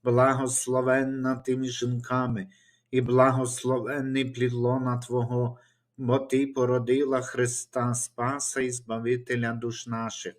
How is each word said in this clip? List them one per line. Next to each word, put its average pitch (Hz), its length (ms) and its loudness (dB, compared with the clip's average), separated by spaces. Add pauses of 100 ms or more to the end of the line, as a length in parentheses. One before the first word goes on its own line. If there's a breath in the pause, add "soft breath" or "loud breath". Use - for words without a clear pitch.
благословенна 131 1300 2
ти 127 200 -2
між 127 220 -4
жінками, 120 680 -2 (420 soft breath)
і 127 100 2
благословенний 127 1200 2
плід 123 280 -2
лона 123 460 0
Твого, 123 600 -2 (400 loud breath)
бо 127 200 2
Ти 135 280 0
породила 127 760 2
Христа 123 760 -2
Спаса 135 640 -4
і 131 100 0
Збавителя 120 840 -2
душ 117 340 -8
наших. 113 520 -6